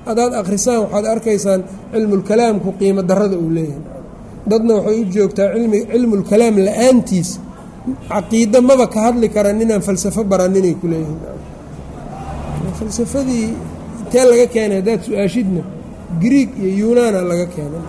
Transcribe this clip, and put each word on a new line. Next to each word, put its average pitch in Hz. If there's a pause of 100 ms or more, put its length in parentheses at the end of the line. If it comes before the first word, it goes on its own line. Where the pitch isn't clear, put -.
Haddaad 240
akhrisaan 214
waxaad 208
arkaysaan 214 (300)
cilmulkalaamku 208
qiimo 196
darrada 190
uu 165
leeyahay. 160 (640)
Dadna 226
waxay 214
u 233
joogtaa 196
cilmi-, 226
cilmulkalaam 226
la'aantiis 214 (800)
caqiido 226
maba 254
ka -
hadli 233
kara 208
ninaan 220
falsafo 196
baraninay 190
ku -
leeyihiin. 160 (1500)
Falsafadii 226 (480)
intee 247
laga 240
keenay 220
haddaad 196
su-aashidna, 196 (580)
Greek 254
iyo 190
Yunaana 226
laga 175
keenay. 156